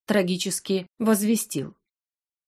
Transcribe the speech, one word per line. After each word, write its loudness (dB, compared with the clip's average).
трагически 0
возвестил: 0